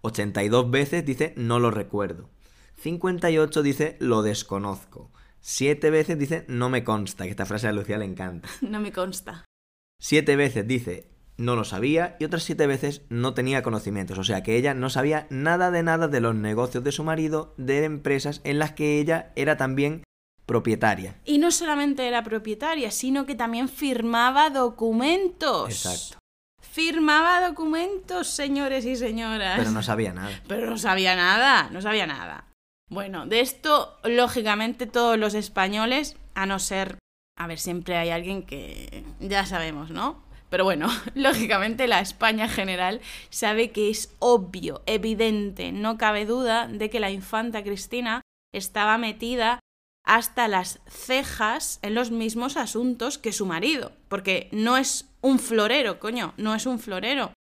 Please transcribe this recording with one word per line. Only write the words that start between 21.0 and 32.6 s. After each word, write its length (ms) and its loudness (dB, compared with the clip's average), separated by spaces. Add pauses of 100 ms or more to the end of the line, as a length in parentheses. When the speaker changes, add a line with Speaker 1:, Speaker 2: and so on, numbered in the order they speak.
Speaker 2:
Y 140 4
no 120 4
solamente 560 0
era 180 0
propietaria, 680 -4
sino 340 -2
que 100 -6
también 340 -2
firmaba 840 2
documentos. 1200 0
Speaker 1:
Exacto. 480 -6 (420)
Speaker 2:
Firmaba 840 4
documentos, 840 -2
señores 560 -2
y 120 -2
señoras. 640 -2
Speaker 1:
Pero 120 2
no 120 0
sabía 300 0
nada. 340 -8
Speaker 2:
Pero 240 -4
no 80 -4
sabía 380 4
nada, 540 6
no 100 -8
sabía 260 0
nada. 380 -8 (460)